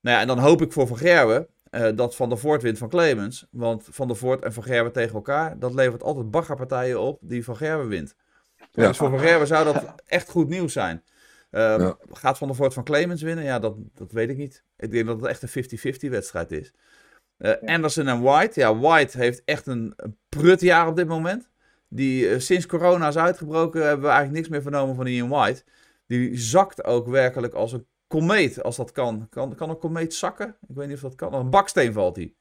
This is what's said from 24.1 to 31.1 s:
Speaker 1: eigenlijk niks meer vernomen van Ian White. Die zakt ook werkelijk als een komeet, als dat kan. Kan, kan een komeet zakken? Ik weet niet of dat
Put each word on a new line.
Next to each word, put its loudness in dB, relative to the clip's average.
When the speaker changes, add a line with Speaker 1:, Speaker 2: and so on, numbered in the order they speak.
Speaker 1:
eigenlijk 4
niks -6
meer -6
vernomen -2
van -4
Ian -2
White. 0
Die -2
zakt 0
ook 0
werkelijk 0
als -2
een -12
komeet, 2
als -4
dat -8
kan. -4
Kan, -8
kan -8
een -8
komeet -6
zakken? -8
Ik -18
weet -10
niet -10
of -14
dat -12